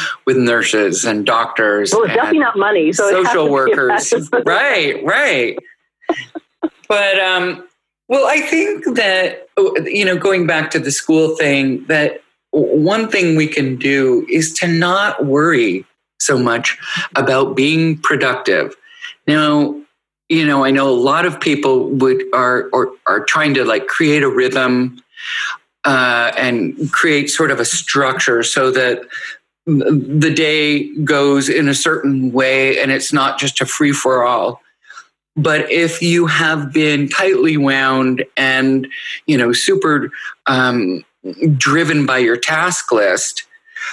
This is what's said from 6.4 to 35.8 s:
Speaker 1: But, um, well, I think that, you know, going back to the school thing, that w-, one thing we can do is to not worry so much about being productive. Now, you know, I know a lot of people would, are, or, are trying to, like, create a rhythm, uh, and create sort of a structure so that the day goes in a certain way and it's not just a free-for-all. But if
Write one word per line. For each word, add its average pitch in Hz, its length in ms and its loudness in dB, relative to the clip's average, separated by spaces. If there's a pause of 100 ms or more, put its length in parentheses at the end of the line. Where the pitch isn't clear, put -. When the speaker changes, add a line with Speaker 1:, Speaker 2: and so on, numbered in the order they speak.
Speaker 1:
But, 202 320 2
um, 180 480 -2 (400)
well, 262 180 2
I 294 140 0
think 359 440 -2 (120)
that, 190 520 -2 (360)
you 202 220 -2
know, 180 100 0
going 185 300 0
back 160 240 0
to 165 80 -2
the 143 120 -4
school 160 460 2
thing, 139 500 0
that 151 360 0 (320)
w-, 147 280 2
one 214 280 0
thing 170 260 2
we 156 100 2
can 135 300 -2
do 131 540 0
is 160 240 0
to 180 120 -4
not 175 600 0
worry 135 580 0 (340)
so 135 200 0
much 120 400 -2 (360)
about 131 420 0
being 156 420 2
productive. 123 760 -2 (520)
Now, 151 520 2 (520)
you 160 160 2
know, 139 180 2
I 135 60 2
know 139 180 2
a 127 80 2
lot 143 300 2
of 165 120 -4
people 135 520 0
would, 131 320 2 (100)
are, 123 400 0
or, 117 200 0 (140)
are 101 180 0
trying 151 300 0
to, 127 120 2
like, 110 200 0
create 151 360 2
a 139 80 2
rhythm, 127 720 0 (840)
uh, 123 540 2
and 120 520 -2
create 147 380 0
sort 156 220 0
of 120 100 0
a 117 60 0
structure 131 760 0
so 131 280 0
that 127 300 0 (640)
the 147 680 2
day 151 540 0 (160)
goes 139 460 2
in 143 180 2
a 135 60 2
certain 135 580 0
way 131 480 2
and 135 100 0
it's 135 220 -4
not 135 260 0
just 139 220 -4
a 127 60 -2
free-for-all. 123 960 0 (760)
But 151 340 0
if 165 320 0